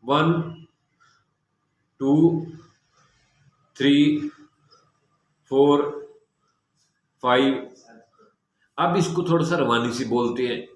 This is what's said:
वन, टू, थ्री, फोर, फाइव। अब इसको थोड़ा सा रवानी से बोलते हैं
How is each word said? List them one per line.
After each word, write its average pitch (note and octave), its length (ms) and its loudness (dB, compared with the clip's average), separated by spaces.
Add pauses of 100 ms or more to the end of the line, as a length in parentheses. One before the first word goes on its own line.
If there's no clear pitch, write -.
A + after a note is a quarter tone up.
वन, D3 280 0 (1700)
टू, D#3+ 460 2 (1300)
थ्री, D3 540 2 (1200)
फोर, C#3+ 300 4 (1400)
फाइव। C3 460 0 (1080)
अब F3 200 0
इसको F3+ 260 -2
थोड़ा E3 220 0
सा E3+ 100 -4
रवानी A#2+ 380 0
से A#2+ 120 -6
बोलते A#2+ 420 -2
हैं A#2 280 -6